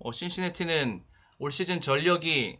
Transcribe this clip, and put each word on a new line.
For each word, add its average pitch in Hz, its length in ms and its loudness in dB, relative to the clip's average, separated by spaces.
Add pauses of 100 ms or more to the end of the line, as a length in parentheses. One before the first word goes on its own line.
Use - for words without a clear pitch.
어, 120 100 -8
신시내티는 170 920 -2 (340)
올 143 140 -4
시즌 180 280 -2
전력이, 151 800 2